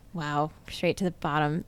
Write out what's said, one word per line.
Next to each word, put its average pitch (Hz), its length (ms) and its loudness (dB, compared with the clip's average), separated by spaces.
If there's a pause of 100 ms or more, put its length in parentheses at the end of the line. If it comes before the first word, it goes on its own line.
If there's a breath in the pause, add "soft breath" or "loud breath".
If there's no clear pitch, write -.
(140)
Wow, 147 360 0 (200)
straight - 280 0
to 196 60 -2
the 185 60 2
bottom. 151 580 0